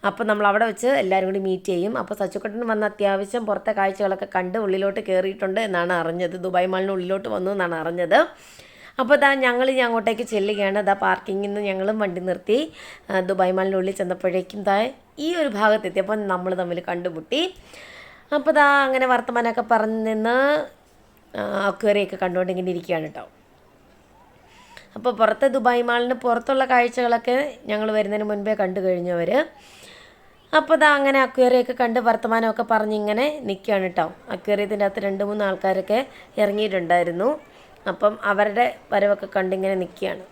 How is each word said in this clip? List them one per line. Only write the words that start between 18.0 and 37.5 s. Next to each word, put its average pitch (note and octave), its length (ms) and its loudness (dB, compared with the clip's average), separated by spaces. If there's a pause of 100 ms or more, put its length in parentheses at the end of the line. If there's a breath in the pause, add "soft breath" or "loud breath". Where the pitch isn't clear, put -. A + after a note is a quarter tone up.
അപ്പോൾ D4 220 0
ദാ C#4+ 80 6 (180)
അങ്ങനെ C4 280 2
വർത്തമാനമൊക്കെ A#3+ 580 0
പറഞ്ഞ് A3 280 0 (100)
നിന്ന്, A3 260 0 (1040)
ആ, - 20 -4 (300)
അക്വേറിയൊക്കെ G3+ 500 0
കണ്ടുകൊണ്ട് F#3 320 -2
ഇങ്ങനെ F#3 200 -4
ഇരിക്കുകയാണ് E3+ 420 -4
ട്ടോ. A#2+ 80 -12 (1800 loud breath)
അപ്പോൾ A#3+ 200 0
പുറത്തെ A#3 360 4
ദുബായ് A#3+ 340 2
മാളിന് A#3+ 340 0
പുറത്തുള്ള B3+ 480 0
കാഴ്ചകളൊക്കെ A#3+ 680 2 (340)
ഞങ്ങൾ G#3+ 260 -2
വരുന്നതിന് G#3 320 0
മുൻപേ G#3 320 -2
കണ്ടു F#3 240 -2
കഴിഞ്ഞവർ. F3 460 0 (1300 loud breath)
അപ്പോൾ D#4 240 2
ദാ D4+ 160 8
അങ്ങനെ C#4 280 4
അക്വേറിയൊക്കെ B3+ 540 2
കണ്ട് A#3+ 260 2
വർത്തമാനമൊക്കെ A3+ 640 2
പറഞ്ഞിങ്ങനെ G#3+ 800 0
നിൽക്കുകയാണ് F#3+ 480 0
ട്ടോ. E3 100 2 (300)
അക്വേറിയത്തിൻ്റെ G3+ 500 0
അകത്ത് G3 200 -4
രണ്ട് G3 240 -2
മൂന്ന് G#3 180 -2
ആൾക്കാരൊക്കെ F#3+ 500 0 (440 loud breath)
ഇറങ്ങിയിട്ടുണ്ടായിരുന്നു. F#3 840 0 (600 loud breath)